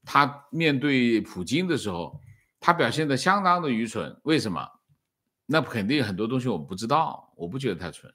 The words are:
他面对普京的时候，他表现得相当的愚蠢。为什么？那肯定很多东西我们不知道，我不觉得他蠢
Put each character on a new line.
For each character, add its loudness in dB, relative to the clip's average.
他 2
面 2
对 4
普 -8
京 -2
的 0
时 -4
候， -8
他 4
表 2
现 -2
得 2
相 2
当 4
的 -2
愚 0
蠢。 -6
为 4
什 -2
么？ -6
那 2
肯 -4
定 2
很 -2
多 -2
东 -2
西 -4
我 -2
们 -10
不 -10
知 -8
道， -2
我 -10
不 -8
觉 -4
得 -2
他 -8
蠢 -20